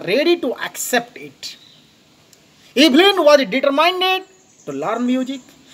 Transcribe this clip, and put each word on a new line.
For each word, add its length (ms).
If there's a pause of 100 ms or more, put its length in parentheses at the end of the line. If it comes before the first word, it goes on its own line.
ready 320
to 160
accept 640
it. 400 (1200)
Evelyn 480
was 200 (120)
determined 680 (400)
to 80
learn 340
music. 340 (320)